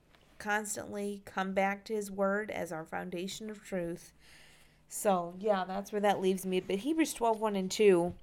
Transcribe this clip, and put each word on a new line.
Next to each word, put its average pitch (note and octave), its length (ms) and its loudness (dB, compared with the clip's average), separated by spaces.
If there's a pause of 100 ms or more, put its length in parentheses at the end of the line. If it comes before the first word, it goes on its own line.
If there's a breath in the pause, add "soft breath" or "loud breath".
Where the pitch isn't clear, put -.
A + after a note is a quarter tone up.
(400)
constantly G#3 840 -6
come F#3+ 300 -4
back G3 320 0
to A3+ 80 -6
his G#3 160 -4
word G3 400 0
as E3+ 220 -6
our D#3+ 120 -6
foundation F3+ 680 -8
of G#3 120 -14
truth? F3 500 -6 (720 soft breath)
So, F3+ 520 0
yeah, G3 240 2
that's F#3+ 280 -6
where G#3 100 0
that F#3+ 200 4
leaves F#3+ 240 2
me. F#3 140 0
But F#3 180 -2
Hebrews D4+ 360 0
twelve A3+ 260 0
one G#3+ 160 0
and F#3 140 0
two F3+ 540 6